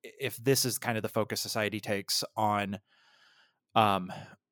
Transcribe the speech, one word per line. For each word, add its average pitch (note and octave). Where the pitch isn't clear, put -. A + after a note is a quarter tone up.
if -
this B2+
is A#2+
kind A#2+
of G#2
the A2
focus G#2+
society G#2
takes -
on, G2+
um, G2